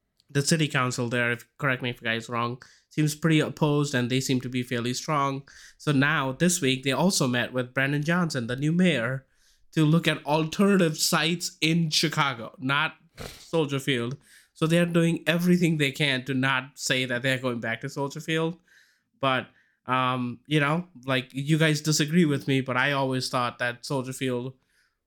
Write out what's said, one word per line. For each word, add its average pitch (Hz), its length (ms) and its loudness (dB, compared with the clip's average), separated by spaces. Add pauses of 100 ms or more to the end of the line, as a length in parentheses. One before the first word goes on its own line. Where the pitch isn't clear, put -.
(300)
The 143 120 0
city 156 260 2
council 127 400 -2
there, 120 240 0
if, 117 140 -8 (120)
correct 131 240 -2
me 123 80 -4
if 117 100 -10
you - 60 -12
guys 113 220 -4
wrong, 120 340 -4 (280)
seems 151 240 0
pretty 160 260 2
opposed, 147 540 0
and 123 160 0
they 131 100 0
seem 131 220 0
to 135 60 -10
be 123 140 -4
fairly 120 320 -4
strong. 139 480 -2 (340)
So - 160 -2
now, 139 400 2
this 175 280 2
week, 131 240 2
they 139 80 0
also 151 340 2
met 120 260 0
with 123 220 -4
Brandon 139 280 0
Johnson, 156 440 0
the 123 100 -4
new 147 160 0
mayor, 135 520 2 (500)
to 156 100 4
look 160 240 4
at 151 160 -2
alternative 160 760 2
sites 165 600 -2
in 160 300 2
Chicago, 139 680 -2
not 143 360 0 (440)
Soldier 139 400 -2
Field. 127 380 -2 (380)
So 160 120 0
they're 170 200 4
doing 170 400 2
everything 170 500 4
they 139 160 0
can 135 320 0
to 139 100 -4
not 131 400 0
say 131 300 -2
that 123 180 -4
they're 131 160 0
going 123 220 -4
back 117 220 -6
to 139 80 -8
Soldier 139 300 -6
Field. 160 360 -4 (640)
But, 131 260 0 (400)
um, 127 600 -2
you 151 140 0
know, 156 280 -2 (160)
like, 131 280 -2
you 139 260 0
guys 156 240 2
disagree 156 420 2
with 139 240 0
me, 135 140 2
but 127 140 -6
I 135 160 2
always 131 360 -2
thought 123 320 -2
that 120 240 -4
Soldier 131 300 -6
Field, 127 400 -6 (520)